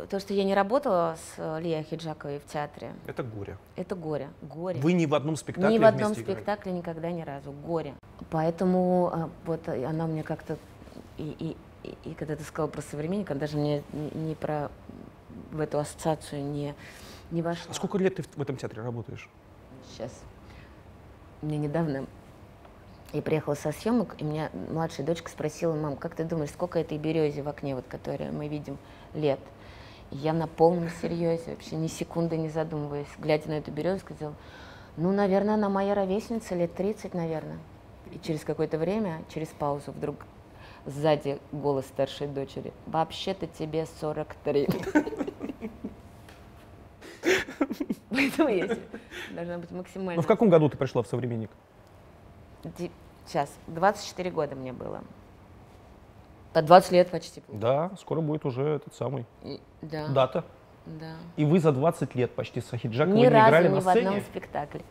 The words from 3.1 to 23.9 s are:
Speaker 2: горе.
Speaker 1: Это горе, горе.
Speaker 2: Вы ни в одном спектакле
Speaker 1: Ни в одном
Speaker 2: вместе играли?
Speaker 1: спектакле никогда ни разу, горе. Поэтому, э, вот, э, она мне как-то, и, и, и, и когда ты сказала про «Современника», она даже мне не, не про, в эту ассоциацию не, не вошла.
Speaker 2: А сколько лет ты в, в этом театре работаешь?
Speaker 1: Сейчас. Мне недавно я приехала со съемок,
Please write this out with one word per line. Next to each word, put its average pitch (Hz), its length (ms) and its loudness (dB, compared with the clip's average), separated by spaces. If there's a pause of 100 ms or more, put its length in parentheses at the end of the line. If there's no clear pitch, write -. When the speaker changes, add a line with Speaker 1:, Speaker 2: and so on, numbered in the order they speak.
Speaker 2:
горе. 101 360 -8 (180)
Speaker 1:
Это 185 200 -6
горе, 156 340 -4 (120)
горе. 165 380 -6
Speaker 2:
Вы 156 140 4
ни 170 120 4
в 143 80 2
одном 151 220 2
спектакле - 420 0
Speaker 1:
Ни - 0 -
в 220 80 8
одном 208 220 6
Speaker 2:
вместе 214 160 -2
играли? 190 140 -4
Speaker 1:
спектакле 202 340 -4
никогда 170 400 -4
ни 170 100 -6
разу, 139 300 -10
горе. 147 420 -4 (380)
Поэтому, 180 840 4
э, 165 140 -2 (180)
вот, 160 220 -4
э, 131 180 -2
она 160 220 0
мне 156 160 -2
как-то, 156 340 -6 (600)
и, 151 220 -8
и, 160 180 -6 (300)
и, - 220 -12
и 160 60 -8
когда 151 200 -6
ты 151 80 -8
сказала 151 280 -2
про 151 100 -8
«Современника», 165 520 -4
она 139 80 -4
даже 151 160 -2
мне 147 260 2 (100)
не, 147 160 -6 (200)
не 151 60 -4
про, 151 360 -4 (800)
в 156 80 -6
эту 147 180 -2
ассоциацию 147 680 -2
не, 143 300 -4 (560)
не 165 140 -2
вошла. 170 260 -4
Speaker 2:
А - 60 -8
сколько 202 240 -2
лет 190 160 2
ты 156 80 -6
в, - 120 -16
в 147 60 -4
этом 131 160 -4
театре 113 240 -8
работаешь? 113 480 -8 (640)
Speaker 1:
Сейчас. - 200 -10 (1300)
Мне 151 160 -2
недавно 147 480 0 (1080)
я 147 80 -2
приехала 151 340 0
со 151 160 -4
съемок, 220 480 0